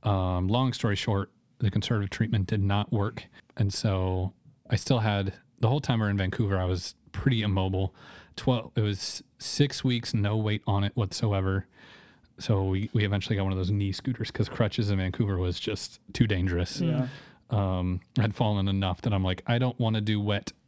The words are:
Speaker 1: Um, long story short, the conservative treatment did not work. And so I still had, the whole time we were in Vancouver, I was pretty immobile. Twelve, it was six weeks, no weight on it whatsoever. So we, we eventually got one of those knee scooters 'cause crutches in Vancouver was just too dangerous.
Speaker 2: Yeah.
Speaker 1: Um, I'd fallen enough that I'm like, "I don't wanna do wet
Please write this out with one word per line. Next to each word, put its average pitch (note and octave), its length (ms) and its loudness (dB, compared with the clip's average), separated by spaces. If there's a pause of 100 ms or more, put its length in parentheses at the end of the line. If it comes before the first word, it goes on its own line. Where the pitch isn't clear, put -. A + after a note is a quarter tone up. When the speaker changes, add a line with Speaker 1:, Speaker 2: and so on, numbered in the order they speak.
Speaker 1:
Um, F#2 440 2
long B2 240 2
story G#2+ 240 0
short, G2 340 0 (280)
the G#2+ 120 2
conservative G#2+ 400 0
treatment A2 360 0
did G#2 160 0
not G2+ 300 2
work. G#2 320 -2 (320)
And G2+ 160 2
so F#2 600 0 (380)
I A2 60 2
still B2 240 2
had, G2+ 340 0 (240)
the A#2 100 2
whole C#3 120 2
time B2 200 0
we G#2+ 40 2
were G#2 60 2
in G2+ 80 0
Vancouver, G2 400 0
I F#2 60 0
was F2+ 300 -2 (180)
pretty A#2 300 2
immobile. F#2+ 520 0 (420)
Twelve, B2 400 -2
it A2+ 60 2
was - 400 -2 (160)
six - 440 0
weeks, B2 300 0
no G#2 240 2
weight G#2+ 300 0
on G2+ 180 2
it G2+ 100 -2
whatsoever. G2 720 0 (720)
So G2 260 2
we, F#2+ 280 0
we G#2 140 2
eventually G2+ 300 0
got G2 80 0
one F#2+ 80 0
of F#2 60 0
those F#2 120 0
knee G2+ 220 0
scooters - 380 -6
'cause - 200 -2
crutches G#2+ 400 0
in G2 80 2
Vancouver F#2+ 400 0
was F2+ 200 -2
just - 420 -8 (120)
too A#2 140 2
dangerous. F#2 560 -2
Speaker 2:
Yeah. D3 260 0 (400)
Speaker 1:
Um, F#2 520 -2 (180)
I'd A2 160 2
fallen G#2 340 0
enough F#2+ 340 0
that A2 120 0
I'm F#2+ 100 2
like, F#2 220 -2
"I A#2+ 120 2
don't B2 220 0
wanna A2 220 0
do G#2 180 0
wet G2+ 320 -2 (160)